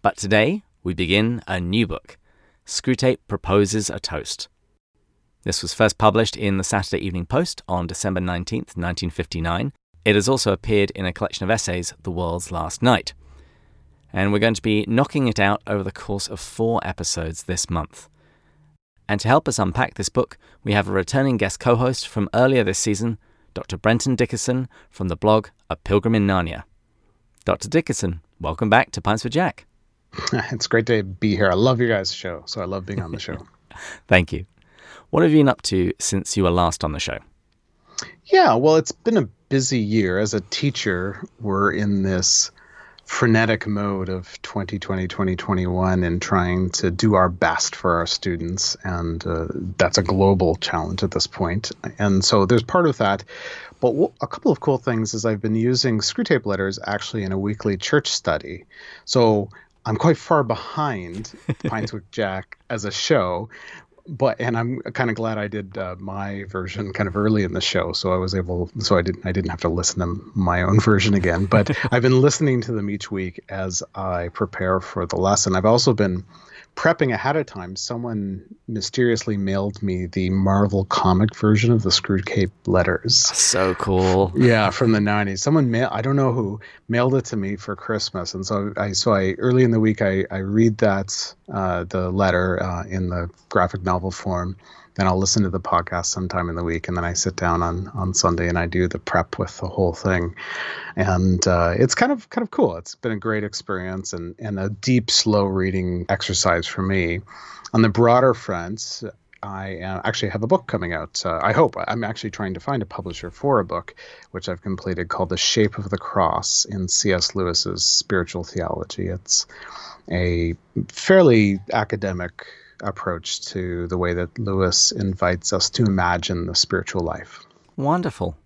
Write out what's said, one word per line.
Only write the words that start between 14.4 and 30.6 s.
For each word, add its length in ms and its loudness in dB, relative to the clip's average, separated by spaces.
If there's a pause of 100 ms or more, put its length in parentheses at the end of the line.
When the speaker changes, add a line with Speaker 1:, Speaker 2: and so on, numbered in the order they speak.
Speaker 1:
to 80 -10
be 260 0
knocking 400 0
it 120 -2
out 260 2
over 160 -2
the 100 -6
course 360 -8
of 120 -10
four 460 -2
episodes 560 -6
this 260 -4
month. 400 -6 (1000)
And 140 -2
to 80 -2
help 180 4
us 120 -2
unpack 360 0
this 140 -4
book, 300 -2 (240)
we 100 -2
have 160 2
a 40 -4
returning 440 2
guest 240 -2
co-host 480 2
from 240 -4
earlier 320 4
this 140 0
season, 400 -2 (340)
Doctor 240 -8
Brenton 400 2
Dickerson 520 -2 (220)
from 160 -6
the 80 0
blog 320 4 (240)
A 60 -4
Pilgrim 400 2
in 100 4
Narnia. 380 0 (800)
Doctor 240 -2
Dickerson, 520 0 (200)
welcome 280 -2
back 220 6
to 100 -8
Pints 220 0
with 100 -6
Jack. 340 -2 (460)
Speaker 2:
<laughs> 200 -4 (180)
It's 160 -6